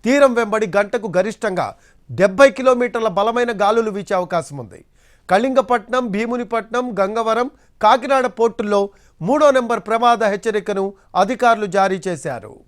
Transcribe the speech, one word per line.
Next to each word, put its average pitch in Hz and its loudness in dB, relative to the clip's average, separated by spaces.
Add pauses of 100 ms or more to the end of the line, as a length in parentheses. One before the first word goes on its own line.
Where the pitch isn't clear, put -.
తీరం 269 4
వెంబడి 220 0 (100)
గంటకు 208 -2
గరిష్టంగా 185 -2 (440)
డెబ్బై 190 4 (100)
కిలోమీటర్ల 240 0 (100)
బలమైన 233 0 (100)
గాలులు 220 0
వీచే 202 -6
అవకాశం 170 -6
ఉంది. 92 -20 (480)
కళింగపట్నం, 247 0 (100)
భీమునిపట్నం, 233 -4 (140)
గంగవరం, 220 0 (300)
కాకినాడ 254 2 (120)
పోర్టుల్లో 208 0 (400)
మూడో 285 4 (100)
నెంబర్ 233 -2
ప్రమాద 226 2 (120)
హెచ్చరికను 202 -4 (360)
అధికారులు 226 0
జారీ 190 0
చేశారు. 131 -10 (140)